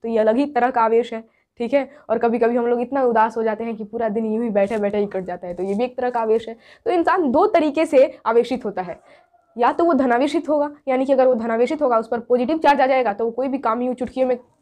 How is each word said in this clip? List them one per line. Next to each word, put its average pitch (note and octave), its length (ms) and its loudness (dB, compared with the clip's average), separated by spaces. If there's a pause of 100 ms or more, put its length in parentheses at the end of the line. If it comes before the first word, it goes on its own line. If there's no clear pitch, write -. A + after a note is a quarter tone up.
तो - 60 -8
ये F#3 100 -2
अलग A3 180 2
ही C#4+ 100 0
तरह B3 220 0
का B3 120 0
आवेश A3+ 320 0
है, A3+ 100 -12 (360)
ठीक A#3 140 -2
है, C4+ 160 0 (200)
और A3+ 80 0
कभी A#3+ 220 0
कभी A#3 160 2
हम A#3+ 120 0
लोग A#3+ 140 0
इतना B3+ 220 -2
उदास A3+ 340 2
हो A3+ 60 -4
जाते A3 200 -4
हैं A#3 120 -8
कि A3 100 -12
पूरा A3+ 240 -4
दिन A3+ 160 -2
यूं A3 180 -2
ही A#3 80 -4
बैठे G3+ 260 0
बैठे G3+ 200 -2
ही G#3 100 0
कट F#3+ 160 -6
जाता F3+ 240 -10
है, F3 60 -10
तो F3+ 100 -6
ये G3 120 -2
भी A3+ 80 -2
एक B3 140 -6
तरह B3 120 -4
का B3 120 -4
आवेश A3+ 260 0
है। A3+ 80 -14 (300)
तो - 60 0
इंसान F4 400 2
दो D#4+ 160 4
तरीके D#4 380 2
से D4+ 260 6 (140)
आवेशित A#3+ 400 0
होता G3 160 -6
है, F3+ 180 -12 (560)
या A#3 160 2
तो E4+ 140 2
वो E4+ 100 4
धनावेशित C4+ 540 0
होगा, D4 200 0 (180)
यानी C4 180 0
कि C4+ 80 2
अगर C4 140 4
वो B3+ 80 4
धनावेशित A#3 460 -2
होगा B3 160 2
उस A3 100 -2
पर A#3+ 140 -4
पॉजिटिव B3 380 0
चार्ज C#4+ 220 4
आ B3+ 60 4
जाएगा B3+ 260 0
तो A3+ 120 -4
वो A#3 60 -2
कोई B3+ 160 -4
भी C4+ 120 -4
काम B3 220 -2
यूं B3+ 140 -2
चुटकियों B3+ 320 -2
में B3 100 -2 (240)